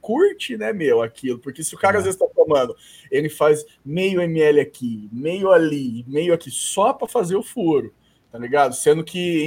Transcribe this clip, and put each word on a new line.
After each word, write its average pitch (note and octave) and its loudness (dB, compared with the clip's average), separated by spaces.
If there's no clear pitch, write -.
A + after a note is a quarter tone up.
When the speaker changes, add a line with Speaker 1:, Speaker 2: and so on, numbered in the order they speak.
Speaker 1:
curte, C4+ 0
né, G#3+ -4
meu, C3+ 2
aquilo, A#2 -6
porque C#3 -12
se - -10
o - -16
cara G3+ 2
Speaker 2:
É. - 0
Speaker 1:
às F#3 0
vezes F#3+ -4
tá F3+ 0
tomando, C#3+ 2
ele D3+ 0
faz D3+ 2
meio F3+ -2
M E3 -2
L D3 6
aqui, A#2 -4
meio F3 -2
ali, C#3+ 2
meio D#3+ -2
aqui, E3 -2
só G#3 -2
pra - -8
fazer F#3 -2
o A3+ -2
furo. D3+ -2
Tá A#2 -16
ligado? B2 2
Sendo D#3 2
que E3+ -2